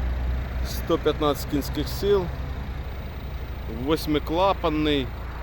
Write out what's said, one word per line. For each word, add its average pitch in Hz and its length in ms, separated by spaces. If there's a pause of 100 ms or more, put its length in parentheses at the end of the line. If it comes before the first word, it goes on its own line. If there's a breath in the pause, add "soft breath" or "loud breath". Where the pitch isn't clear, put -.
(680)
Сто - 300
п'ятнадцять 147 540
кінських 151 360
сил. 196 380 (1600)
Восьмиклапанний. 151 1200 (360)